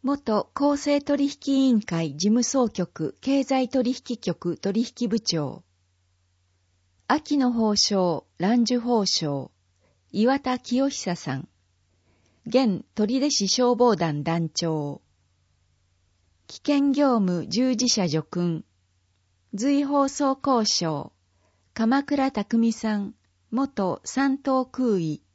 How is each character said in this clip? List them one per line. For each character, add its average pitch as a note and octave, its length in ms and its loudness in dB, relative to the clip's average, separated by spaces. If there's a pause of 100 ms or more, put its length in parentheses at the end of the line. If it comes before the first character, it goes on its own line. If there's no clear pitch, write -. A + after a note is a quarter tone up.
元 B3+ 540 -2
公 C#4+ 220 2
正 C#4+ 240 0
取 C#4+ 240 0
引 C#4 400 0
委 C4 40 6
員 A3 120 4
会 E3 360 -4
事 F3 120 0
務 A#3+ 140 4
総 B3 260 0
局 - 520 -6
経 C4+ 220 0
済 C4 260 0
取 B3+ 220 0
引 B3 260 -8
局 F3 400 -4
取 G3+ 260 -2
引 - 240 -4
部 G#3 120 0
長。 D3+ 440 -4 (1400)
秋 D4 300 0
の B3+ 140 2
褒 A3 240 0
章、 F3+ 500 0 (140)
蘭 A3+ 260 2
寿 B3 140 0
褒 A#3 260 0
章、 C#3+ 460 -4 (600)
岩 A#3 280 2
田 B3+ 180 -2
清 C4 320 0
久 F#3 260 -6
さ C3+ 200 -6
ん。 C3 120 -8 (1000)
現 A#3+ 360 0 (120)
取 A3 240 0
手 C#4+ 100 0
市 G3+ 180 0
消 B3 280 2
防 A#3 200 4
団 D3+ 280 -2
団 E3 260 -2
長。 D#3 520 -4 (1500)
危 - 100 -18
険 C#4+ 340 2
業 C4 280 4
務 F3+ 280 0
従 B3+ 280 0
事 A#3+ 140 0
者 F#3 180 0
叙 D#3 140 0
勲。 F3 420 -4 (920)
随 C#4 260 2
宝 C#4 260 2
総 C#4 260 0
工 B3+ 300 0
賞、 - 480 -2 (600)
鎌 A#3+ 300 2
倉 C#4 280 0
匠 A3+ 420 0
さ G#3+ 240 -4
ん、 G3+ 180 -8 (360)
元 A3 520 -2
三 C4+ 340 0
等 C4 280 0
空 A#3+ 340 0
尉。 D#3 220 -4 (140)